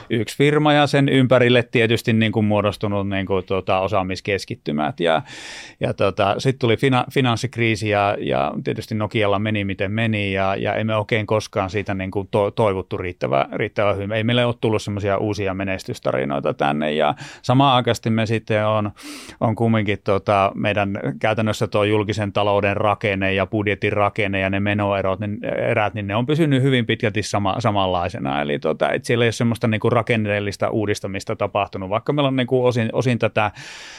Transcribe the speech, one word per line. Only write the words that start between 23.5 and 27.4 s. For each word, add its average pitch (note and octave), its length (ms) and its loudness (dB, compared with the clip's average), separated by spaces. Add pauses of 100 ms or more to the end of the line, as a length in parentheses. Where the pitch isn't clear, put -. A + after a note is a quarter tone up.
rakenne G2+ 480 0
ja F#2+ 100 0
ne G2 100 -2
menoerot, G2+ 600 0
niin, G#2 240 -6
erät, A2+ 500 0
niin G#2 120 -6
ne G2+ 100 -4
on B2 100 0
pysynyt D3 360 2
hyvin C3 240 2
pitkälti G#2+ 360 0
sama-, G2+ 380 -2